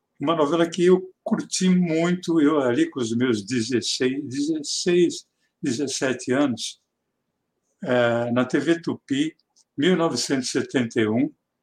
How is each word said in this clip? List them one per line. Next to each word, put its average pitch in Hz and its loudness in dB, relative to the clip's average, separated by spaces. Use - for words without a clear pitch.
Uma 147 0
novela 165 2
que 175 0
eu 185 4
curti - -2
muito, 175 2
eu 151 4
ali 135 2
com - -8
os 113 -2
meus 117 0
dezesseis, 127 -2
dezesseis, 156 -2
dezessete 131 -2
anos, 131 -2
é, 120 0
na 123 2
T 147 0
V 165 0
Tupi, 139 -4
mil 170 2
novecentos 143 0
e - -6
setenta 123 -2
e 107 4
um, 123 0